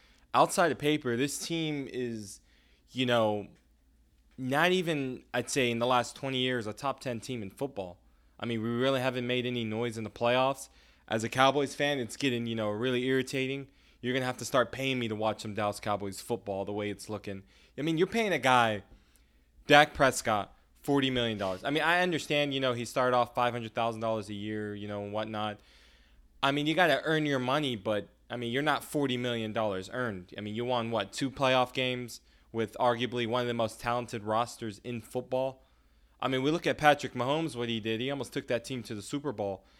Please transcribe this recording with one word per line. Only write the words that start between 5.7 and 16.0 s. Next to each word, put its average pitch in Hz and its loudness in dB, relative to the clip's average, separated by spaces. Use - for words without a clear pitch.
in 117 0
the 120 2
last 123 2
twenty 131 -4
years, 127 0
a 107 -6
top 135 -6
ten 120 -6
team 123 -8
in 98 -10
football. 98 -8
I 113 -6
mean, 117 -2
we 117 0
really 127 2
haven't 127 -2
made 123 0
any 123 -2
noise 113 -4
in 110 -6
the 107 -8
playoffs. 127 2
As 113 -2
a 117 -2
Cowboys 135 4
fan, 143 0
it's 117 -6
getting, 120 0
you 113 -2
know, 107 0
really 123 0
irritating. 131 -2
You're 123 -2
gonna 131 0
have 123 -2
to 120 -8
start 123 2
paying 135 -2
me 120 -2
to 107 -2
watch 107 0
some 107 -8
Dallas 104 -2
Cowboys 101 -4